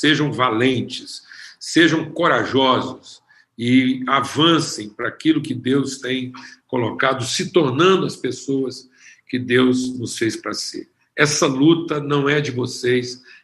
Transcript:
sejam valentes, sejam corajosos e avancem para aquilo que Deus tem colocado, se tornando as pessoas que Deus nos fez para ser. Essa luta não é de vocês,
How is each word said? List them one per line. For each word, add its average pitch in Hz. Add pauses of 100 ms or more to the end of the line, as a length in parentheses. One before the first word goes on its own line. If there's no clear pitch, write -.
sejam 151
valentes, 120 (340)
sejam 160
corajosos 131 (360)
e 127
avancem 139
para 120
aquilo 156
que -
Deus 127
tem 127 (340)
colocado, 123
se 180
tornando 160
as -
pessoas 135 (380)
que 127
Deus 127
nos 117
fez 110
para 107
ser. - (260)
Essa 147
luta 147
não 143
é 147
de 135
vocês, 123 (220)